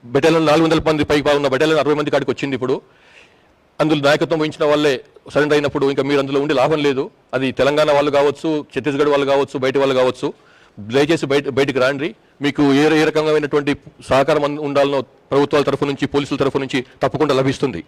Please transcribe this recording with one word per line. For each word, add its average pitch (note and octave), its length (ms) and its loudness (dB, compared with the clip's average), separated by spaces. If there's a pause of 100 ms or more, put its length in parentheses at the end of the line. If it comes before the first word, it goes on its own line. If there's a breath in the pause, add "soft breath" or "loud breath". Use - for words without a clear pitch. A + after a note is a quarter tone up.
బెటాలియన్ D#3+ 400 2
నాలుగు D3+ 180 4
వందల D#3+ 180 2
మంది D#3 220 0
పైగా D3 320 0
ఉన్న C#3+ 120 0
బెటాలియన్ D#3 320 2
అరవై C#3 140 2
మంది D3 180 -2
కాడికి C#3 200 0
వచ్చింది C#3 240 -4
ఇప్పుడు. B2+ 260 -4 (960 soft breath)
అందులో D3+ 220 0
నాయకత్వం D3+ 380 2
వహించిన D#3 300 -2
వాళ్ళే D3+ 360 0 (280)
సరెండర్ D3 200 2
అయినప్పుడు C#3+ 360 0
ఇంకా C#3 140 -2
మీరు C#3+ 160 2
అందులో C#3 220 -2
ఉండి C#3 120 -2
లాభం D3 300 2
లేదు. C#3+ 280 0 (220)
అది C3 180 -2
తెలంగాణ D3 400 2
వాళ్ళు C#3+ 200 2
కావచ్చు, C#3+ 500 0
ఛత్తీస్గఢ్ C#3 460 -2
వాళ్ళు C#3+ 180 2
కావచ్చు, C#3 340 0
బయట C3 180 -2
వాళ్ళు C3+ 180 0
కావచ్చు, B2+ 380 0 (460 soft breath)
దయచేసి C#3+ 460 0
బయట, C#3 240 -2
బయటికి C3 300 -2
రాండ్రి. C#3+ 360 -2 (260 soft breath)
మీకు C#3+ 320 2
ఏ, D3+ 280 4
ఏ - 20 4
రకమైనటువంటి D3+ 760 0 (320)
సహకారం C#3+ 340 2
అంద-, D3 160 -4
ఉండాలనో C#3 420 0
ప్రభుత్వాల C#3 600 -2
తరఫు C#3+ 220 -2
నుంచి, C#3+ 220 -4
పోలీసుల C#3+ 300 -2
తరఫు C3+ 200 0
నుంచి C3+ 280 -4 (180 loud breath)
తప్పకుండా C#3+ 300 0
లభిస్తుంది. C3 540 -2